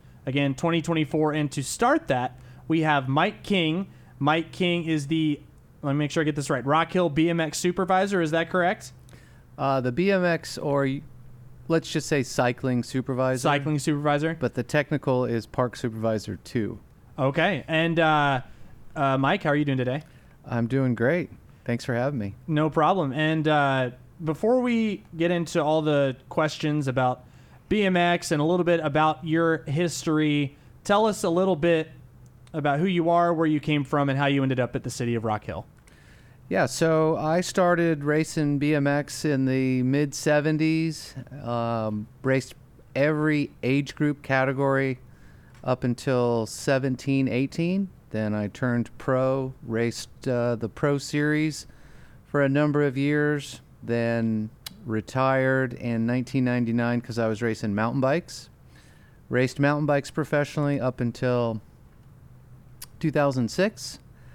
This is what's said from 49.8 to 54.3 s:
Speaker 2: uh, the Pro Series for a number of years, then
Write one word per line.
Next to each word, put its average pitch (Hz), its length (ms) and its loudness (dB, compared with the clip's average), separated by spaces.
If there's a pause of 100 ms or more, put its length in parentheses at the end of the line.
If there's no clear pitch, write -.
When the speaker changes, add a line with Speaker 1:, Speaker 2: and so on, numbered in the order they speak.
Speaker 2:
uh, 120 280 0
the 110 140 -4
Pro 143 300 0
Series 151 640 -2 (640)
for 143 160 2
a 135 60 4
number 147 340 2
of 135 140 -2
years, 147 640 0 (200)
then 113 680 0 (340)